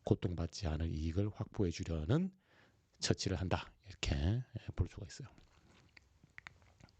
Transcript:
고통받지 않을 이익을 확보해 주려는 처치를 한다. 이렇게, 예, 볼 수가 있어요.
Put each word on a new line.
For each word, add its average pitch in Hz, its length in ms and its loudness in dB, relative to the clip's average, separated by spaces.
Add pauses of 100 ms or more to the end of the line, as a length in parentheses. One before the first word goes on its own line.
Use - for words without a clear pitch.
고통받지 85 640 0
않을 82 260 0
이익을 82 400 0
확보해 - 360 -2
주려는 92 600 0 (720)
처치를 - 400 2
한다. 90 320 -2 (160)
이렇게, - 260 0
예, 107 520 0 (100)
볼 87 120 2
수가 - 180 -12
있어요. - 220 -14 (1700)